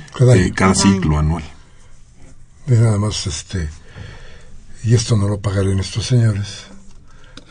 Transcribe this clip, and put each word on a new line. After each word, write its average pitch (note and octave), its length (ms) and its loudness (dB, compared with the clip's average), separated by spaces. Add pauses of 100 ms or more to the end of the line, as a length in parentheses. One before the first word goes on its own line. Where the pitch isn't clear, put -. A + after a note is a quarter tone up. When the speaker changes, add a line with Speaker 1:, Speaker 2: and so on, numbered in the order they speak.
(180)
Speaker 1:
Cada B2 180 6
Speaker 2:
Eh, F#2+ 100 4
Speaker 1:
año. - 100 -2
Speaker 2:
cada F#2+ 180 4
Speaker 3:
Cada - 100 0
año. G2 120 4
Speaker 2:
ciclo E2 240 0
anual. D#2 240 0 (1200)
Speaker 1:
Ve A#2 120 4
nada A2 180 4
más, G2+ 300 -4
este, E2 420 -6 (1120)
y A2+ 120 4
esto A2+ 220 2
no G2+ 100 0
lo G#2 120 -2
pagarían G2 400 0
estos G2+ 260 -6
señores. A2 600 0 (840)